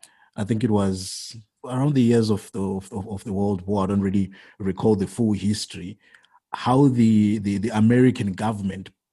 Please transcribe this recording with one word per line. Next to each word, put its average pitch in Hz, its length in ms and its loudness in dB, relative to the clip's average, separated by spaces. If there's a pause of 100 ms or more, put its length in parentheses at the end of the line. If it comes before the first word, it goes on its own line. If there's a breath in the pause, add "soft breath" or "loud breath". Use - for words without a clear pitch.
(360 soft breath)
I 107 80 -6
think 110 200 -2
it 117 60 2
was 95 680 -2 (280)
around 131 300 -2
the 131 80 4
years 117 280 4
of 101 220 -4
the, 95 100 -6
of, 95 300 -6
of, 95 160 -10
of 101 160 -10
the 104 80 -8
World 98 340 -2
War, 98 180 0
I - 40 -2
don't 101 120 0
really 98 320 -2 (260 loud breath)
recall 104 380 0
the 95 100 -2
full 110 260 -2
history, 95 680 -6 (540 soft breath)
how 135 360 4
the, 113 500 4
the, 101 200 -2
the 104 120 -4
American 113 640 4
government 98 580 -6 (220)